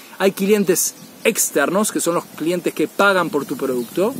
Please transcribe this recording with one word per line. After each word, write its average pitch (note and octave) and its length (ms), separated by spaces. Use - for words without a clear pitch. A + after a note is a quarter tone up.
Hay F#3+ 160
clientes G3 640
externos, E3+ 720
que D3 80
son E3+ 140
los D#3+ 100
clientes E3 480
que D#3 160
pagan F#3 400
por C#3 160
tu D3+ 100
producto, C3 640